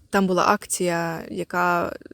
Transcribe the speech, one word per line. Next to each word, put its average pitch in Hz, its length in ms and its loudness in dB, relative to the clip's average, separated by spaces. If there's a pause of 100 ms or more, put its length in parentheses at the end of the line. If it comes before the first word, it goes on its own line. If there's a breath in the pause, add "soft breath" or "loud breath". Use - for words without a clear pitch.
(100)
Там 196 160 2
була 180 220 2
акція, 170 800 0
яка, 175 640 0 (180)